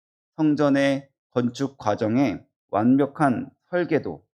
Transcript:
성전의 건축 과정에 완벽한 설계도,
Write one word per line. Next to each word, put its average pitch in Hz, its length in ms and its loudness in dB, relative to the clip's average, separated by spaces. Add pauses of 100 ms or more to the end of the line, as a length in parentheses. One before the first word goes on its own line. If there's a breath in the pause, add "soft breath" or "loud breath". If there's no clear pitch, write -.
(380)
성전의 139 720 2 (220)
건축 123 460 -4
과정에 107 680 -2 (240)
완벽한 131 800 0 (200)
설계도, 143 560 -4 (140)